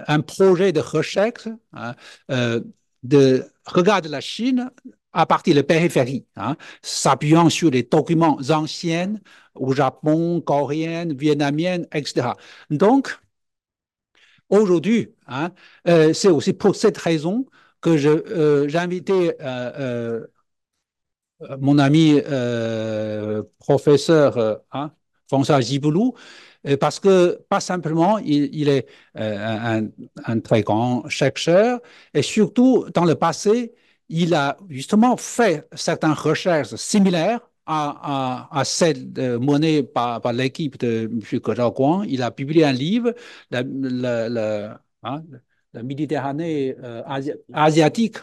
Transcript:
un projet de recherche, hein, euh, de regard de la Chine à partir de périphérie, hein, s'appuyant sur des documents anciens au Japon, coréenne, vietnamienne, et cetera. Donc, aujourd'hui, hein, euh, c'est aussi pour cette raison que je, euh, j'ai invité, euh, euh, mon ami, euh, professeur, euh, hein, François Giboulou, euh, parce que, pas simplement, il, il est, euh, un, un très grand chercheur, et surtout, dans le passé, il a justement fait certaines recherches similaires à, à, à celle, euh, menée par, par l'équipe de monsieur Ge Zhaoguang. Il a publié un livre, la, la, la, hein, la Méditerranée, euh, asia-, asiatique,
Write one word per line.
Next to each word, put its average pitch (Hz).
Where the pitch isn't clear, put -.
un 151
projet 190
de 156
recherche, 196
hein, 117
euh, 120
de 131
regard 180
de 160
la 139
Chine 247
à 165
partir 165
de 143
périphérie, 143
hein, 117
s'appuyant 156
sur 156
des 127
documents 156
anciens 165
au 131
Japon, 156
coréenne, 160
vietnamienne, 151
et 151
cetera. 123
Donc, 156
aujourd'hui, 190
hein, 143
euh, 160
c'est 196
aussi 170
pour 190
cette 208
raison 175
que 165
je, 143
euh, 151
j'ai 147
invité, 175
euh, 123
euh, 139
mon 139
ami, 147
euh, 110
professeur, 143
euh, 110
hein, 147
François 139
Giboulou, 147
euh, 139
parce 151
que, 185
pas 196
simplement, 175
il, 147
il 151
est, 135
euh, 107
un, 110
un 113
très 113
grand 117
chercheur, 185
et 147
surtout, 220
dans 175
le 156
passé, 214
il 165
a 143
justement 208
fait 180
certaines 156
recherches 151
similaires 196
à, 139
à, 147
à 135
celle, 131
euh, 127
menée 143
par, 120
par 123
l'équipe 131
de 113
monsieur 117
Ge 107
Zhaoguang. 135
Il 127
a 117
publié 156
un 143
livre, 208
la, 127
la, 127
la, 107
hein, 139
la 113
Méditerranée, 139
euh, 120
asia-, 139
asiatique, 156